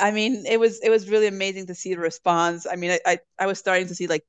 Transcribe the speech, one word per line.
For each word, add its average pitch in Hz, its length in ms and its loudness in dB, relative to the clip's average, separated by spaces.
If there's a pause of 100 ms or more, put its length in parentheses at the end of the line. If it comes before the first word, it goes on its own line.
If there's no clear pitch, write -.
I 208 100 4
mean, 214 360 -2
it 226 120 2
was, 226 220 2
it 220 80 0
was 208 220 2
really 214 160 4
amazing 190 400 -4
to 180 80 -12
see 185 200 -6
the 175 60 -6
response. 170 680 0
I 180 60 -4
mean, 175 160 -2
I, 170 120 0
I, 180 140 2 (200)
I 190 80 0
was 190 120 -2
starting 185 300 0
to 180 60 -10
see, 180 120 -6
like, 160 220 -2